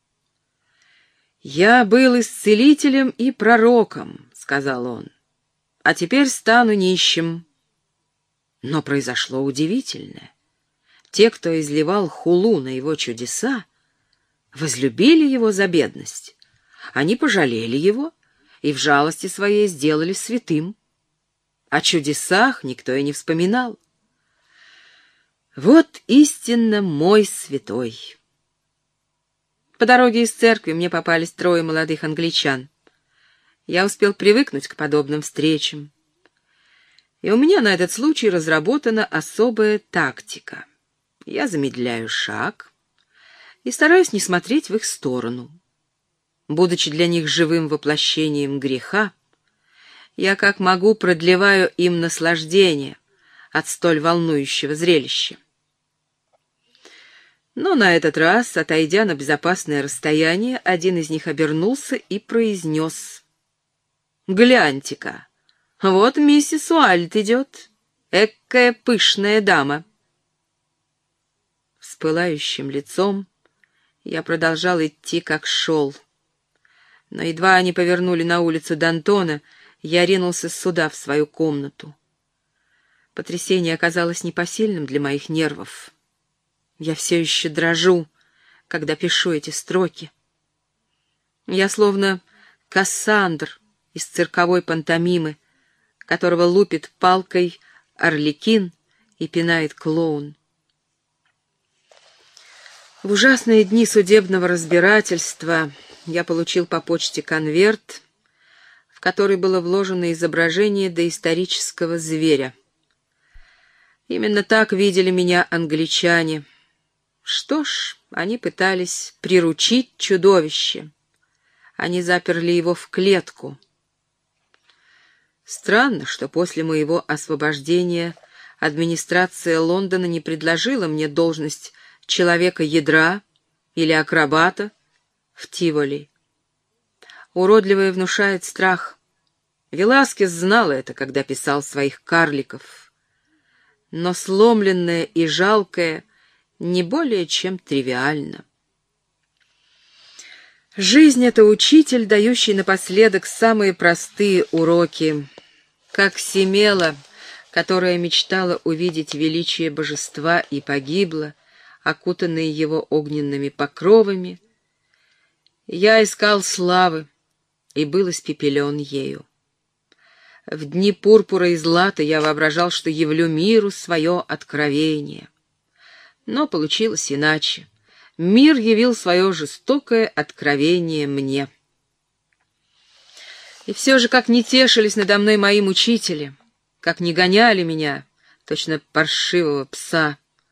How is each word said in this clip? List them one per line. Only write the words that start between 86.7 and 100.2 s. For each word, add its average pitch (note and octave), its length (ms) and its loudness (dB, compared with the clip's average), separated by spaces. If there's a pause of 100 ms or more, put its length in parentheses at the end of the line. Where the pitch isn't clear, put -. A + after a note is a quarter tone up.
Я D#3 160 -6
всё F3 220 -2
ещё E3 320 -2
дрожу, E3 580 0 (600)
когда D#3 300 -6
пишу F3 340 -2
эти D#3 200 -6
строки. F3 600 -4 (1300)
Я F#3+ 240 0
словно G3 500 0 (480)
Кассандр F#3+ 920 -2 (320)
из E3 100 -12
цирковой F3 580 0
пантомимы, E3 760 -2 (640)
которого E3+ 440 -2
лупит F3 560 0
палкой F3+ 580 0 (380)
Арлекин E3 800 0 (440)
и D#3+ 120 -8
пинает E3+ 440 -2
клоун. D#3 640 -4 (2750)